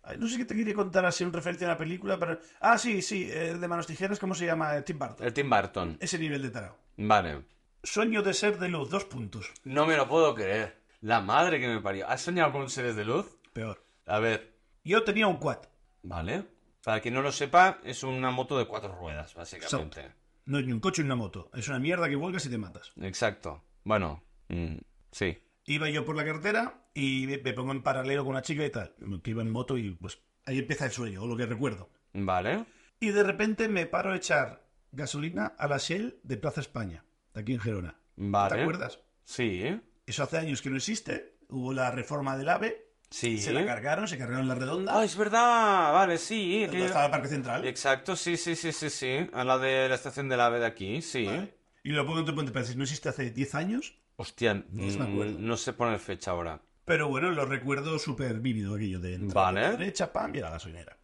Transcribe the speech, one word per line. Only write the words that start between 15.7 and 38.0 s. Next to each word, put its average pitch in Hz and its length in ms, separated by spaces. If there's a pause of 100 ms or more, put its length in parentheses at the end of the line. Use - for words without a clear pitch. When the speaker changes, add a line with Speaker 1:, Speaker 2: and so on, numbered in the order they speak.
Speaker 2:
Vale. 90 420 (380)
Para 110 180
quien 120 140
no 135 80
lo 143 80
sepa, 175 520
es 123 200
una 131 260
moto 127 300
de 113 80
cuatro 104 280
ruedas, 78 380
básicamente. 80 680
Speaker 1:
Exacto. 67 180 (260)
No 139 140
es 135 80
ni 127 40
un 113 80
coche 180 220
ni 147 60
una 135 80
moto. 101 400
Es 113 120
una 135 120
mierda 170 280
que 143 80
vuelcas 170 300
y 139 40
te 120 100
matas. - 320 (100)
Speaker 2:
Exacto. 95 600 (200)
Bueno, 90 400 (260)
mm, 82 260 (360)
sí. - 280 (260)
Speaker 1:
Iba 151 240
yo 151 160
por 156 100
la 151 80
carretera 202 680
y 135 320
me, 139 140
me 127 140
pongo 127 180
en 139 100
paralelo 135 420
con 131 100
una 131 100
chica 156 200
y 143 60
tal. 101 240 (300)
Que 117 80
iba 113 100
en 113 80
moto 123 300
y, 104 160
pues, 87 240 (260)
ahí 135 140
empieza 143 260
el 120 60
sueño, 104 320
o 117 40
lo 120 80
que 120 120
recuerdo. 110 420 (240)
Speaker 2:
Vale. 101 520 (340)
Speaker 1:
Y 220 100
de 202 140
repente 214 440
me 185 200
paro 185 260
a 185 40
echar 143 460 (280)
gasolina 151 680
a 143 100
la 143 100
Shell 202 460
de 127 140
Plaza 143 240
España, 98 420 (300)
de 107 80
aquí 113 120
en 123 60
Gerona. 98 360 (200)